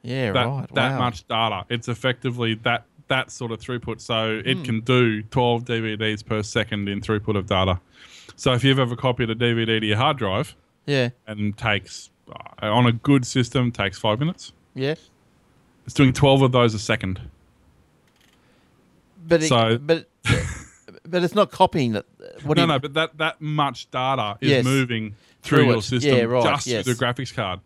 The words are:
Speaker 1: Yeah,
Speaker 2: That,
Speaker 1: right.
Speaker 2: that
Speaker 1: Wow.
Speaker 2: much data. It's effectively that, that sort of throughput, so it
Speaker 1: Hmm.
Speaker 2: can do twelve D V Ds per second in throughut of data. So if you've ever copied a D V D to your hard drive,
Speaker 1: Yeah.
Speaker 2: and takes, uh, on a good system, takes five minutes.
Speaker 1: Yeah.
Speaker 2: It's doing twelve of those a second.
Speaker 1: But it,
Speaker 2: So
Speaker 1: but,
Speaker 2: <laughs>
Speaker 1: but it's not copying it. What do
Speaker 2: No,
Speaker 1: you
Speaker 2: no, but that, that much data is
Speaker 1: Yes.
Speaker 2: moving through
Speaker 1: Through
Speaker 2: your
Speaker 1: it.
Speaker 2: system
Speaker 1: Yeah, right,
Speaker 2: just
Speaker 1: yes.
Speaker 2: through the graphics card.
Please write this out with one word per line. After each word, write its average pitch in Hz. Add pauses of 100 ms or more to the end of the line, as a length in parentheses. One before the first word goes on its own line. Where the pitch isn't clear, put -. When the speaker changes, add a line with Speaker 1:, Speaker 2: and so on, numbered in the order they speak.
Speaker 1:
Yeah, 120
Speaker 2:
That, 120
Speaker 1:
right. 135
Speaker 2:
that 135
Speaker 1:
Wow. 135
Speaker 2:
much 123
data. 110
It's 120
effectively 120 (100)
that, 117 (240)
that 131
sort 117
of 110
throughput, 120
so 110
it 135
Speaker 1:
Hmm. 165
Speaker 2:
can 113
do 117
twelve 120
D 117
V 110
Ds 107
per 107
second 104
in 101
throughut 107
of 90
data. 95 (560)
So 131
if 123
you've 135
ever 120
copied 120
a 113
D 117
V 113
D 110
to 107
your 104
hard 139
drive, 107 (300)
Speaker 1:
Yeah. 131 (160)
Speaker 2:
and 104
takes, - (180)
uh, -
on 123
a 117
good 131
system, 123
takes 98
five 110
minutes. 156 (220)
Speaker 1:
Yeah. 135 (880)
Speaker 2:
It's -
doing 131
twelve 135
of 127
those 120
a 104
second. 101 (2000)
Speaker 1:
But 165
it, 160
Speaker 2:
So 117
Speaker 1:
but, 156
Speaker 2:
<laughs> -
Speaker 1:
but -
it's 175
not 202
copying 135
it. - (360)
What 147
do 170
Speaker 2:
No, -
Speaker 1:
you 170
Speaker 2:
no, 139
but 139
that, 160
that 160
much 147
data 127
is 147
Speaker 1:
Yes. 127
Speaker 2:
moving 120 (280)
through 143
Speaker 1:
Through 123
Speaker 2:
your 117
Speaker 1:
it. 104
Speaker 2:
system 127
Speaker 1:
Yeah, 120
right, 120
Speaker 2:
just 147
Speaker 1:
yes. 110
Speaker 2:
through 123
the 123
graphics 120
card. 95